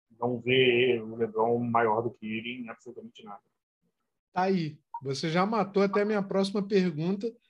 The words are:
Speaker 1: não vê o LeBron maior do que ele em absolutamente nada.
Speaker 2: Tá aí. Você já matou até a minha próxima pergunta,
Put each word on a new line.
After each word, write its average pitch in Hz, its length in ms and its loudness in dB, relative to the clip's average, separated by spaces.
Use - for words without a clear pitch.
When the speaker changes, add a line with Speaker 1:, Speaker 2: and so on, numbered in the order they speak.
Speaker 1:
não 120 200 -2
vê 123 600 4
o 110 140 -10
LeBron 113 440 0
maior 117 420 2
do 117 100 -2
que - 140 -14
ele 113 360 -6
em 113 80 -12
absolutamente 117 540 -18
nada. 101 180 -18
Speaker 2:
Tá 180 100 0
aí. 175 340 -2
Você 135 280 -4
já 175 160 2
matou 202 380 0
até 202 180 2
a 202 40 2
minha 208 180 0
próxima 196 420 -2
pergunta, 190 680 0